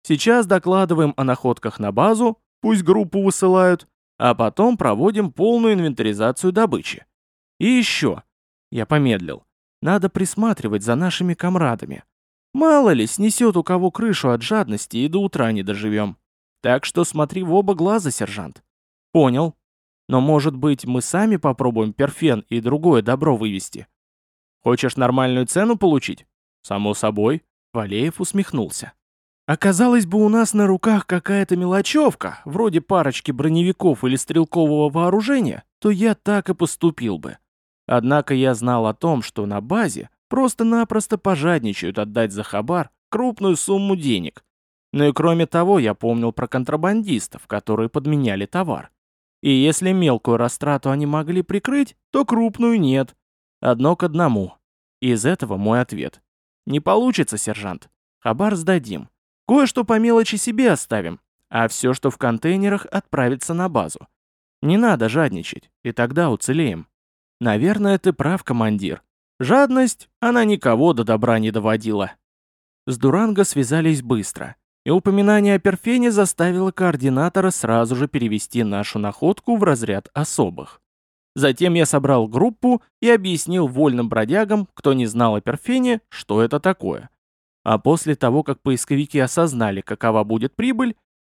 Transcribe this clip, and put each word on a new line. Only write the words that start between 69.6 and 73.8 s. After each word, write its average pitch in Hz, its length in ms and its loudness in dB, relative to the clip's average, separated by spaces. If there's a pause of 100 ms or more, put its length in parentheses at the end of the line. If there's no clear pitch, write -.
она 240 240 2
никого 165 480 2
до 117 100 -2
добра 113 360 2
не 110 120 0
доводила». 107 600 -2 (760)
С 127 100 -4
Дуранго 190 460 2
связались 151 580 0